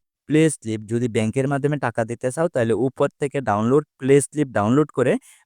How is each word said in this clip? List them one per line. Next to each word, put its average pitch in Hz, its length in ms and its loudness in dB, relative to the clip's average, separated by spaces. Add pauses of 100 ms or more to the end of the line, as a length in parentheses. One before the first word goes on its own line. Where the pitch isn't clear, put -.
(300)
প্লে 151 200 4
স্লিপ, 110 360 -6
যদি 120 220 -4
ব্যাংকের 110 400 -2
মাধ্যমে 143 300 -2
টাকা 120 280 -4
দিতে 120 260 -6
চাও 165 160 0
তাহলে 117 260 0
উপর 120 340 0 (120)
থেকে 143 220 -4
ডাউনলোড 117 440 0 (120)
প্লে 135 240 4
স্লিপ 143 260 -4
ডাউনলোড 117 440 0
করে 139 220 0 (320)